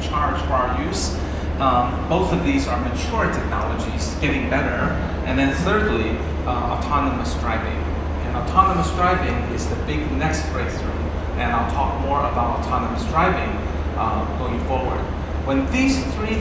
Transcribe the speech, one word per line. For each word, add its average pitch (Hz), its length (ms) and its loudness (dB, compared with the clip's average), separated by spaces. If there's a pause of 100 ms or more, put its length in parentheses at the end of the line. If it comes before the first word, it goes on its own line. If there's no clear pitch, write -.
charged - 440 0
for - 80 0
our - 300 2
use. - 320 -2 (440)
Um, 127 500 2
both 175 240 2
of - 100 2
these 135 240 2
are 120 140 0
mature 151 500 0
technologies, - 880 -2
getting 135 300 0
better. - 420 0 (340)
And 131 140 2
then - 240 2
thirdly, 202 540 2 (280)
uh, 123 300 -2
autonomous 131 600 0
driving. - 420 -2 (480)
And - 100 -2
autonomous 180 560 2
driving 175 440 2 (200)
is - 120 -2
the 139 80 -2 (120)
big 151 260 0
next 139 380 0
breakthrough. - 400 -2 (460)
And 120 160 0
I'll 127 180 0
talk - 300 0
more - 180 0
about - 400 0
autonomous 120 460 0
driving, 175 500 2 (400)
uh, 107 300 0 (120)
going 120 280 -2
forward. - 340 0 (460)
When 269 260 2
these 262 320 2 (120)
three 214 260 0